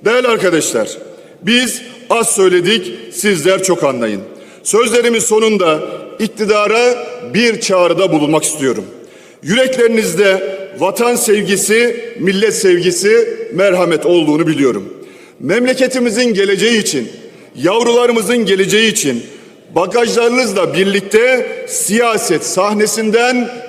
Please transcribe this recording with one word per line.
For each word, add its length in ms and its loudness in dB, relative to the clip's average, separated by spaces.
Değerli 220 2
arkadaşlar, 680 0
biz 400 0
az 260 0
söyledik, 580 2
sizler 520 0
çok 200 0
anlayın. 380 -2
Sözlerimin 560 2
sonunda 600 2
iktidara 880 0
bir 280 0
çağrıda 500 2
bulunmak 320 0
istiyorum. 420 -4
Yüreklerinizde 1120 0
vatan 360 0
sevgisi, 920 0
millet 360 0
sevgisi, 760 2
merhamet 520 0
olduğunu 420 2
biliyorum. 460 0
Memleketimizin 960 0
geleceği 480 2
için, 260 -4
yavrularımızın 880 2
geleceği 460 2
için 320 -2
bagajlarınızla 1000 0
birlikte 760 0
siyaset 760 -2
sahnesinden 1040 0